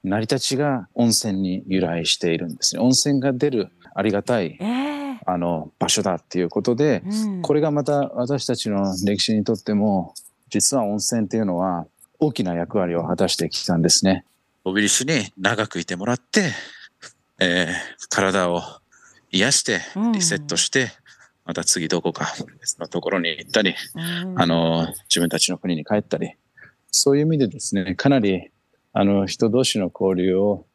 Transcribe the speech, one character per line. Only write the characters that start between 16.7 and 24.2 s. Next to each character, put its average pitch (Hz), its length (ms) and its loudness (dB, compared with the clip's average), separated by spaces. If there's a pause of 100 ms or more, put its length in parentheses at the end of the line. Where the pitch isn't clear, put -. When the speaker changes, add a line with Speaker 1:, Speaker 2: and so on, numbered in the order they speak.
Speaker 1:
え 90 300 2
ー、 - 400 -8
体 95 400 2
を 87 120 0 (680)
癒 104 200 2
し - 120 2
て、 95 180 0 (140)
Speaker 2:
う 208 140 0
ん。 - 20 2
Speaker 1:
リ 208 100 0
セ 170 140 0
ッ 147 100 -6
ト - 120 -4
し - 120 0
て、 127 220 0 (540)
ま 85 80 -8
た 85 100 -2
次 82 240 0
ど 85 140 0
こ 85 120 -2
か - 200 -6 (280)
別 - 160 -6
の 82 100 -8
と 87 140 -4
こ 87 100 -2
ろ 95 80 0
に 85 100 0
行 78 180 -8
っ - 40 -16
た 110 100 2
り、 92 140 0 (200)
Speaker 2:
う 175 380 -8